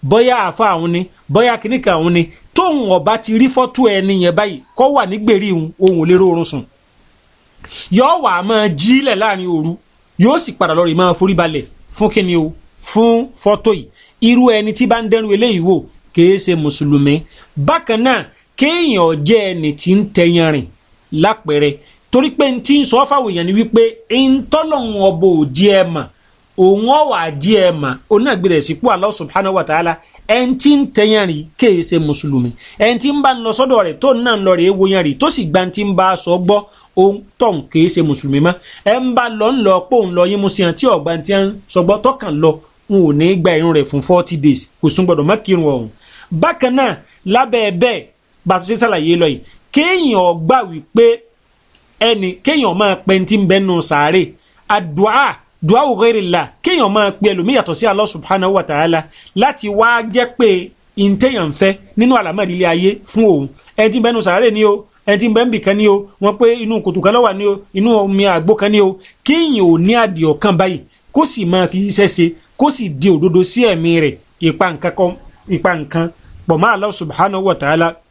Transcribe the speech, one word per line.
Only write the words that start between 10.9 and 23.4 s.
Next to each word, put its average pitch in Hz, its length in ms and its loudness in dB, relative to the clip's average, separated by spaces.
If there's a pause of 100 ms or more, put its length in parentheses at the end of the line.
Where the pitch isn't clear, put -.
máa 180 180 2
forí 185 220 0
balẹ̀ 160 280 -2 (320)
fún 214 140 0
kíni 185 260 -2
o, 160 160 -2 (340)
fún 233 400 2 (180)
fọ́tò 208 300 0
yìí. 160 120 -8 (360)
Irú 240 280 4
ẹni 214 240 0
tí 247 140 -2
bá 233 140 0
ń 220 100 -8
dẹrù 220 220 0
eléyìí 214 280 0
wò, 180 200 2 (320)
kìí 180 240 4
ṣe 180 180 -2
mùsùlùmí. 147 580 0 (420)
Bákan 233 480 -2
náà, 240 220 0 (320)
kéèyàn 233 680 0
jẹ́ 220 140 4 (100)
ẹni 165 240 -4
tí 175 220 0
ń 208 180 0
tẹyan 170 400 2
rìn 139 120 -4 (460)
lápẹẹrẹ. 151 600 0 (400)
Torí 262 180 2
pé 277 220 0
n 247 100 -6
tí 285 180 2
ń 277 60 0
sọ 254 240 2
fáwọn 277 220 -2
èèyàn 170 140 -4